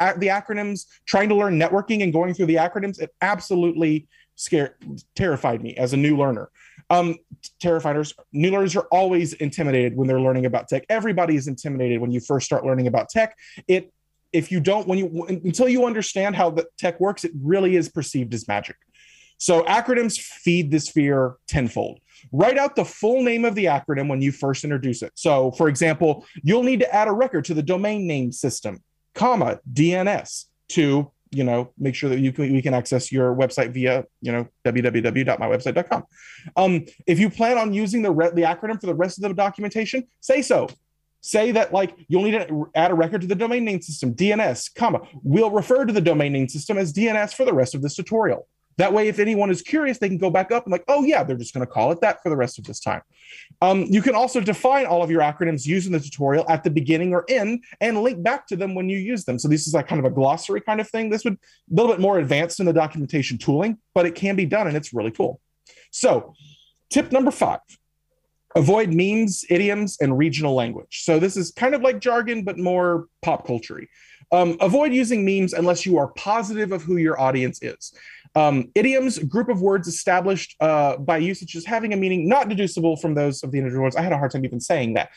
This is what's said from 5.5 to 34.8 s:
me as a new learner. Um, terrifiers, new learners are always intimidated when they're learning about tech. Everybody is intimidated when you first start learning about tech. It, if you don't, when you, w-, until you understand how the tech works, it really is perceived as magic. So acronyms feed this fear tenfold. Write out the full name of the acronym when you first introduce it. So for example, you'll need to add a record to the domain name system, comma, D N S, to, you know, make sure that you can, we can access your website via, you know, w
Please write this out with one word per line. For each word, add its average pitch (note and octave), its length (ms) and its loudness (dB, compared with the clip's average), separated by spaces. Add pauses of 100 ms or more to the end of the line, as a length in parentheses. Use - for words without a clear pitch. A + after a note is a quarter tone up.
me A2+ 140 -12
as B2+ 160 -2
a C#3 60 0
new D3 180 2
learner. C3+ 320 -2 (420)
Um, F3 280 2 (440)
terrifiers, D3+ 500 0 (200)
new D#3 180 2
learners G3 260 0
are - 140 -2
always F3+ 440 2
intimidated C3+ 640 0
when C3 120 0
they're C3 120 2
learning B2+ 260 2
about A#2+ 220 -2
tech. C3+ 200 -2
Everybody F#3 480 0
is C3+ 100 -4
intimidated B2+ 540 -4
when B2 100 -2
you A#2+ 100 -2
first C3+ 240 -2
start C3+ 220 -2
learning C3 200 0
about A#2+ 220 0
tech. A3 280 -2 (320)
It, F#3 240 0 (400)
if E3 180 0
you F#3 100 0
don't, F#3+ 280 0
when F#3 100 0
you, F#3 100 -2
w-, E3 360 -6
until A#3 240 2
you B3 180 2
understand G3+ 500 -2
how F3+ 140 2
the D#3+ 160 -2 (120)
tech F3 220 -4
works, F#3+ 240 -2
it E3+ 160 -6
really F#3 360 2
is D#3+ 120 0
perceived B2+ 460 -6
as A2 140 -8
magic. G2+ 280 -4 (640)
So - 260 4
acronyms A#3 540 0
feed F3 520 0
this D3+ 180 0
fear C#3 480 2 (100)
tenfold. A2 540 -4 (300)
Write A3+ 280 4
out C#4 180 0
the G3 80 2
full B3 380 0
name A#3 220 0
of A3+ 100 0
the G3 120 0
acronym C#3+ 420 -2
when C3+ 120 -2
you C3+ 120 0
first C3+ 320 -4
introduce C3+ 380 -4
it. - 120 -10
So C3+ 380 2
for D#3+ 160 2
example, D#3 580 0 (160)
you'll G#3+ 200 4
need B3 180 2
to B3 140 2
add G#3+ 140 4
a G#3 40 0
record G#3 340 0
to E3+ 80 -4
the D3+ 80 -2
domain G3 440 -2
name C3+ 260 -2
system, A2 500 -6 (320)
comma, G#3 460 0 (120)
D D#3+ 220 2
N F#3 140 0
S, - 380 -6 (240)
to, C#3+ 400 2 (240)
you C3+ 100 0
know, B2 340 -2
make C3+ 160 -2
sure C#3 160 -4
that C3 100 0
you C3+ 100 2
can, C#3 220 -2
we C3+ 80 2
can C3 140 0
access B2 360 -2
your B2+ 240 0
website B2+ 380 0
via, B2+ 320 0 (160)
you B2 100 -6
know, A#2+ 160 -2 (180)
w A#2+ 180 0